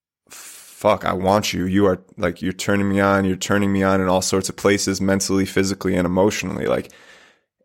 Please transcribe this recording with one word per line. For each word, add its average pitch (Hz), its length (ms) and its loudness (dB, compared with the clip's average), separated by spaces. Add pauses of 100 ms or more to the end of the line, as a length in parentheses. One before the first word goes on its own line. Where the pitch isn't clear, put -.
(280)
"Fuck, - 800 -4
I 90 80 -2
want 95 400 0
you. 90 100 -4
You 98 220 2
are, 92 160 0 (160)
like, 87 240 -4
you're 92 100 -4
turning 101 380 0
me 98 100 2
on. 98 240 2
You're 92 120 0
turning 101 360 0
me 98 100 0
on 95 200 2
in 92 60 0
all 92 120 2
sorts 95 300 -2
of - 60 -14
places, 98 440 0
mentally, 98 460 0
physically, 95 500 -2
and 90 80 0
emotionally. 92 640 0
Like, - 260 -2 (720)